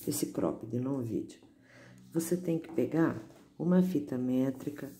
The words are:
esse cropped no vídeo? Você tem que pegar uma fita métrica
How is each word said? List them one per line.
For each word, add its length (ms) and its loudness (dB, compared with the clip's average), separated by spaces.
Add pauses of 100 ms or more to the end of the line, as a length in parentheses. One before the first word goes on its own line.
esse 240 0
cropped 480 -2
no 200 -2
vídeo? 400 -4 (720)
Você 240 0
tem 220 0
que 160 -10
pegar 500 2 (320)
uma 280 6
fita 340 0
métrica 840 -2